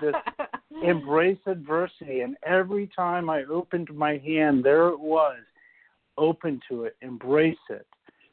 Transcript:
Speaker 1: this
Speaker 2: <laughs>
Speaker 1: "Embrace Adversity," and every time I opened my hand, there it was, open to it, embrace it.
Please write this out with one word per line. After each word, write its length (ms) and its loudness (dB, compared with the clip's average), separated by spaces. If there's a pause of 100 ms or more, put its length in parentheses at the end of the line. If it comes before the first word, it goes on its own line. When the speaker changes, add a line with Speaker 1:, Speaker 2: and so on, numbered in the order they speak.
Speaker 1:
this 140 0 (320)
Speaker 2:
<laughs> 360 -12
Speaker 1:
"Embrace 640 2
Adversity," 760 -4
and 140 -6 (100)
every 500 0
time 340 -2
I 140 -2
opened 500 -6
my 240 -2
hand, 460 2
there 240 6
it 120 0
was, 380 0 (800)
open 420 0 (100)
to 160 -6
it, 160 -8
embrace 540 0 (140)
it. 160 -12 (480)